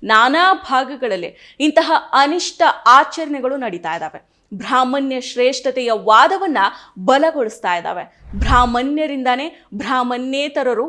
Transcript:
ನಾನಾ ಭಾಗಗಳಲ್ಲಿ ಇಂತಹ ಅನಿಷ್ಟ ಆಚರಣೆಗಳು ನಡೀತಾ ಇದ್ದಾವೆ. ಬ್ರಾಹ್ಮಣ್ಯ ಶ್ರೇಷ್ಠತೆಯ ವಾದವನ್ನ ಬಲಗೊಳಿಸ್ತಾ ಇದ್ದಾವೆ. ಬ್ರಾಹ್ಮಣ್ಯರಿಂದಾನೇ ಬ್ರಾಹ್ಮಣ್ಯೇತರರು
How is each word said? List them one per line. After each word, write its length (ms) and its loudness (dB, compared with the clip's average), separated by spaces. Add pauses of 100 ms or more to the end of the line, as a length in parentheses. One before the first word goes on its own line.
ನಾನಾ 420 4 (100)
ಭಾಗಗಳಲ್ಲಿ 800 -4 (280)
ಇಂತಹ 320 2 (300)
ಅನಿಷ್ಟ 400 -2 (240)
ಆಚರಣೆಗಳು 720 2
ನಡೀತಾ 380 -6
ಇದ್ದಾವೆ. 260 -10 (340)
ಬ್ರಾಹ್ಮಣ್ಯ 640 -2
ಶ್ರೇಷ್ಠತೆಯ 720 -2
ವಾದವನ್ನ 640 4 (400)
ಬಲಗೊಳಿಸ್ತಾ 800 0
ಇದ್ದಾವೆ. 280 -8 (380)
ಬ್ರಾಹ್ಮಣ್ಯರಿಂದಾನೇ 1040 0 (280)
ಬ್ರಾಹ್ಮಣ್ಯೇತರರು 1160 -4